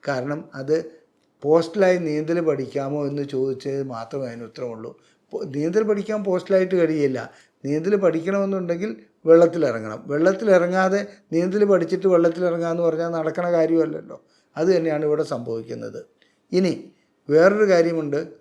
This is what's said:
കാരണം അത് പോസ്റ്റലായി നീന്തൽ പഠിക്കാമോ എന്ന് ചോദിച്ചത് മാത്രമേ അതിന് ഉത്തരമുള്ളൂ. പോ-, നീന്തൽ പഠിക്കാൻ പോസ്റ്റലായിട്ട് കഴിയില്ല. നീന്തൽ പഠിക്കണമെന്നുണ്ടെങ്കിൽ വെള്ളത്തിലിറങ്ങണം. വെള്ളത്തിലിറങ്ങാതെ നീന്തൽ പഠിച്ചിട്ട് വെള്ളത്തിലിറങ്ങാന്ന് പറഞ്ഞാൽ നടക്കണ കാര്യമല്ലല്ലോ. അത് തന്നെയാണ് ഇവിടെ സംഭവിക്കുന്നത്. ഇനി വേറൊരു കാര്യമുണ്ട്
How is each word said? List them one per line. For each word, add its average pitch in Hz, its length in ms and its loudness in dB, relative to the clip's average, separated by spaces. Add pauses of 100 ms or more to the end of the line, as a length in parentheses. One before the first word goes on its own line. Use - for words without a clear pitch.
കാരണം 143 360 -4 (140)
അത് 143 240 -2 (640)
പോസ്റ്റലായി 170 540 4
നീന്തൽ 160 440 -2
പഠിക്കാമോ 143 680 -2
എന്ന് 143 180 -4
ചോദിച്ചത് 135 640 -4
മാത്രമേ 123 400 -8
അതിന് 117 180 -12
ഉത്തരമുള്ളൂ. 113 460 -12 (420)
പോ-, - 120 -8
നീന്തൽ 160 380 -2
പഠിക്കാൻ 208 400 -2
പോസ്റ്റലായിട്ട് 185 520 0
കഴിയില്ല. 151 440 2 (440)
നീന്തൽ 156 320 -2
പഠിക്കണമെന്നുണ്ടെങ്കിൽ 190 960 -2 (340)
വെള്ളത്തിലിറങ്ങണം. 156 800 4
വെള്ളത്തിലിറങ്ങാതെ 185 920 2 (320)
നീന്തൽ 180 340 0
പഠിച്ചിട്ട് 185 420 2
വെള്ളത്തിലിറങ്ങാന്ന് 170 760 2
പറഞ്ഞാൽ 165 260 -2
നടക്കണ 160 420 -4
കാര്യമല്ലല്ലോ. 160 680 0 (380)
അത് 160 160 0
തന്നെയാണ് 160 340 0
ഇവിടെ 147 180 0
സംഭവിക്കുന്നത്. 113 760 -10 (520)
ഇനി 180 220 0 (560)
വേറൊരു 196 400 6
കാര്യമുണ്ട് 165 500 2 (220)